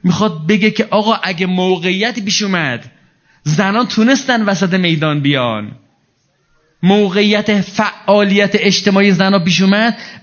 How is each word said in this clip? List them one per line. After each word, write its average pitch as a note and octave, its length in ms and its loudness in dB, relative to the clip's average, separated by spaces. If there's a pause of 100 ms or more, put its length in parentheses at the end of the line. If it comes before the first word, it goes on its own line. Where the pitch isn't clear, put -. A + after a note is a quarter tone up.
می‌خواد F3 440 -2
بگه G#3+ 240 2
که G#3+ 140 -4
آقا، G#3+ 380 0
اگه F#3 240 -4
موقعیتی F#3 720 -2
پیش G3+ 220 -4
اومد، D3+ 480 -4 (520)
زنان G3 440 0
تونستن B3 560 0
وسط F#3+ 320 0
میدان D#3+ 460 0
بیان، A#2+ 520 -2 (1080)
موقعیت G#3 800 2
فعالیت G3+ 920 0
اجتماعی G3 580 2
زنا G3 260 2
پیش E3+ 240 0
اومد، G#3+ 360 2 (240)